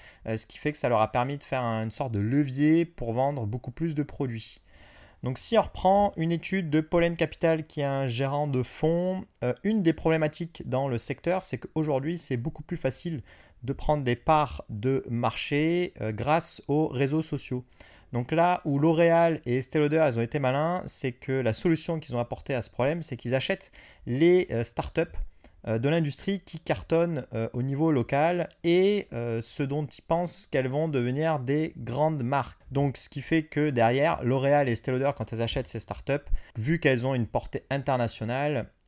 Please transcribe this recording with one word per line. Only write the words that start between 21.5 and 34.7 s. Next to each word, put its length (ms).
solution 480
qu'ils 160
ont 20
apportée 360
à 80
ce 80
problème, 320
c'est 160
qu'ils 160
achètent 380
les, 440
euh, 140
startups, 380
euh, 100
de 120
l'industrie 500
qui 180
cartonnent, 760
euh, 180
au 100
niveau 300
local 560
et, 480
euh, 300
ce 200
dont 220
ils 160
pensent 460
qu'elles 220
vont 200
devenir 500
des 380
grandes 460
marques. 480
Donc 260
ce 140
qui 100
fait 220
que 260
derrière, 560
L'Oréal 460